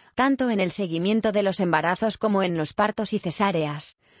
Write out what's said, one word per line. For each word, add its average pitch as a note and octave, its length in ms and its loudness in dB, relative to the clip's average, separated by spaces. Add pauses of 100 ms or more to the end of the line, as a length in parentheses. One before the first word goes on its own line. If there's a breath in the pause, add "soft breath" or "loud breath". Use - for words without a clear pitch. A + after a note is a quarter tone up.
(160 loud breath)
tanto B3+ 340 2
en G#3+ 80 0
el F3+ 140 0
seguimiento G3 580 0
de G3+ 140 2
los F#3+ 160 0
embarazos F3 580 0
como G3+ 240 2
en F3+ 140 0
los D#3 160 -2
partos G#3+ 400 0
y G#3+ 80 -2
cesáreas. D#3 800 -2 (220 loud breath)